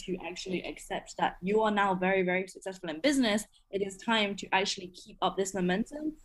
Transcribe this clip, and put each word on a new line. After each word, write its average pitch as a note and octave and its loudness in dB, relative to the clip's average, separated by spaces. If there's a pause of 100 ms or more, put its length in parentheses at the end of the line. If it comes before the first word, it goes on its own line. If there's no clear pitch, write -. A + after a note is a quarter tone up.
to F#3 -4 (120)
actually F#3 -4
accept - -10
that - 0
you G#3 2
are A3 4
now G3+ 4
very, F#3 4
very F#3 0
successful F#3 -10
in D#3 -8
business, A#3+ 4 (260)
it G3 -4
is F#3+ -8
time G#3+ 2
to - -10
actually F#3+ 0
keep - -20
up F#3 0
this F#3+ -2
momentum A3 0 (120)